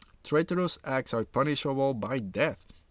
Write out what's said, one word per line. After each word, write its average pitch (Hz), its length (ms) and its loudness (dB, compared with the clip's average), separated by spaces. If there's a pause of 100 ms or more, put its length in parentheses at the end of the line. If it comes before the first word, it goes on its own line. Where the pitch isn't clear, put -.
(240)
Traitorous 170 600 0
acts 131 300 -2
are 113 100 0
punishable 139 720 0
by 120 260 -4
death. 110 440 -2 (280)